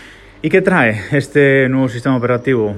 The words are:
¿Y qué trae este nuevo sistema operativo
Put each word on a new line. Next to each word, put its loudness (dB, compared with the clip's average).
¿Y 0
qué 4
trae 2
este 2
nuevo 0
sistema -2
operativo -2